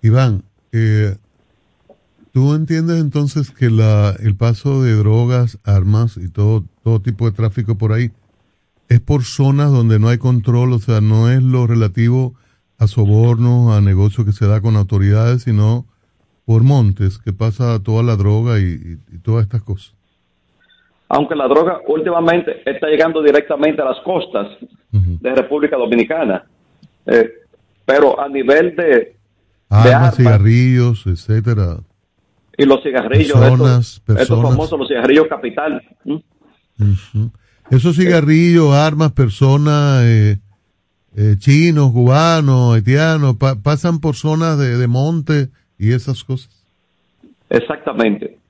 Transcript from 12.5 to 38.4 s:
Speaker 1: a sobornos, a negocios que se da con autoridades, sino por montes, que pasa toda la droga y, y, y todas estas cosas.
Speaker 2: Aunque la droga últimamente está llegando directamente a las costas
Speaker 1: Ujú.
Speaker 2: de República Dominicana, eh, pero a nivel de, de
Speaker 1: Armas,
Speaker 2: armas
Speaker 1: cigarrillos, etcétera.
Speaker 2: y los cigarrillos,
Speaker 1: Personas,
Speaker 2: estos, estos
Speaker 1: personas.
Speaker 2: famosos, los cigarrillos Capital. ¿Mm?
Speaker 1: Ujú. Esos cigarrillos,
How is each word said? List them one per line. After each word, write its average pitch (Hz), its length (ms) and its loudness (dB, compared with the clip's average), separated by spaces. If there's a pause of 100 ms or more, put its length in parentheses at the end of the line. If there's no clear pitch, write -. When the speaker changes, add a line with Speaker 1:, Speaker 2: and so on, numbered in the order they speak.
Speaker 1:
a 107 120 0
sobornos, 117 840 2
a 104 80 2
negocios 101 460 0
que 104 60 -2
se 101 160 -2
da 104 120 0
con 107 140 0
autoridades, 107 680 0
sino 110 440 -2 (580)
por 113 200 2
montes, 107 540 0
que - 140 -8
pasa 110 480 -4
toda 110 220 -2
la 117 140 0
droga 107 420 0
y, 98 60 0
y, 85 500 -10
y 87 40 -18
todas 110 260 -2
estas 104 180 -6
cosas. - 320 -12 (1120)
Speaker 2:
Aunque 147 280 -2
la 139 100 -2
droga 156 400 2
últimamente 165 840 -2
está 139 200 -6
llegando 160 340 0
directamente 147 580 0
a 143 40 -2
las 131 200 -4
costas 104 440 -6 (440)
Speaker 1:
Ujú. 90 280 -2
Speaker 2:
de 127 140 -4
República 147 420 -2
Dominicana, 117 680 -2 (600)
eh, 117 240 2 (560)
pero 139 340 2
a 139 80 -6
nivel 139 460 0
de, 175 100 -6
de 131 320 0 (540)
Speaker 1:
Armas, 113 240 6
Speaker 2:
armas 127 220 2
Speaker 1:
cigarrillos, 120 880 2
etcétera. 101 720 -4 (800)
Speaker 2:
y 143 60 4
los 139 180 2
cigarrillos, 113 560 0
Speaker 1:
Personas, 123 400 4
Speaker 2:
estos, - 380 -4
estos - 0 -
Speaker 1:
personas. 127 340 0
Speaker 2:
famosos, 156 300 -2
los 131 80 -6
cigarrillos 139 400 2
Capital. 143 520 -8 (240)
¿Mm? 143 120 -8 (680)
Speaker 1:
Ujú. 104 480 -2 (400)
Esos 135 260 2
cigarrillos, 165 800 4